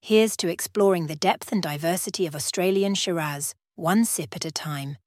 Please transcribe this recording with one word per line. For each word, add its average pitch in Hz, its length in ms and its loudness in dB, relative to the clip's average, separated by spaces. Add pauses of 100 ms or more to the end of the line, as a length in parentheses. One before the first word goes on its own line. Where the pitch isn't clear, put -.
Here's 214 360 4
to 185 100 -2
exploring 185 580 2
the 156 100 -6
depth 185 360 0
and 202 100 2
diversity 170 640 -2
of 147 80 -6
Australian 190 640 0
Shiraz, 151 580 -2 (220)
one 190 280 4
sip 170 320 -4
at 170 100 -6
a 160 60 -6
time. 143 560 -6